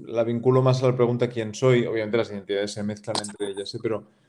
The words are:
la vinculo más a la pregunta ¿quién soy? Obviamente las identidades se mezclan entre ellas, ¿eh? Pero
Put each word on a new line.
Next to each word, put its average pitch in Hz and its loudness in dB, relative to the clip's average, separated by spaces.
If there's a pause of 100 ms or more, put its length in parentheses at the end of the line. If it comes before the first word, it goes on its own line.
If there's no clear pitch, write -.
la 117 0
vinculo 120 4
más 131 4
a 131 4
la 123 2
pregunta 120 2
¿quién 110 -6
soy? 123 4
Obviamente 107 -2
las 104 0
identidades 101 -4
se 107 -8
mezclan 104 -6
entre 104 -6
ellas, 98 -8
¿eh? 113 -10
Pero 107 -4 (200)